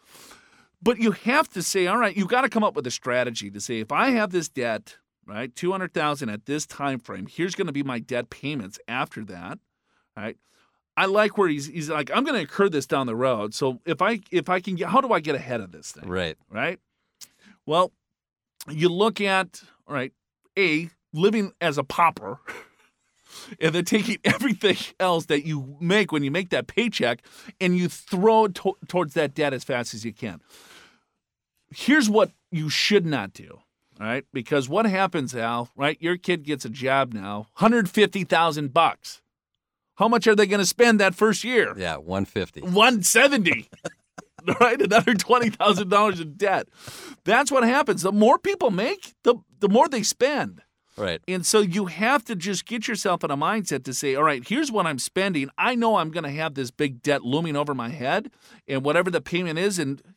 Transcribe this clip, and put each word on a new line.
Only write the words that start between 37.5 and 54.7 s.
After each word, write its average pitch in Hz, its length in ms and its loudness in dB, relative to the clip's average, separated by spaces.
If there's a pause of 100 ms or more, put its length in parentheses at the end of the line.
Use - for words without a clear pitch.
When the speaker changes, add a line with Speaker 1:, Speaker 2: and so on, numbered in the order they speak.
Speaker 1:
hundred 226 360 2
fifty 202 360 2
thousand 151 480 2
bucks. - 480 0 (720)
How 202 120 4
much 233 200 2
are 214 80 6
they 208 120 6
gonna 196 180 0
spend 226 340 4
that 190 160 4
first 220 280 2
year? 214 340 0
Speaker 2:
Yeah, 85 200 -4
one 87 280 -4
fifty. 90 360 -6
Speaker 1:
One 202 420 2
seventy. 226 680 2
<laughs> - 60 -20 (800)
Right? 233 220 4
Another 214 320 4
twenty 233 380 4
thousand 196 380 2
dollars 202 300 2
in 156 140 -10
debt. 190 340 0 (580)
That's 247 260 4
what 262 120 4
happens. 233 380 2
The 185 100 0
more 214 280 6
people 370 320 0
make, 247 500 -4
the, 240 140 4 (240)
the 202 100 2
more 262 180 6
they 262 140 -2
spend. 220 640 -2 (340)
Speaker 2:
Right. 90 300 -4
Speaker 1:
And 180 180 -4
so - 160 4
you 190 240 0
have 214 400 0
to 233 100 -8
just 180 300 -6
get 226 220 -6
yourself 190 360 -2
in 160 60 -2
a 139 80 -2
mindset 165 460 -2
to 135 100 -8
say, 135 220 -2
All 147 80 2
right, 139 240 2
here's 277 240 -2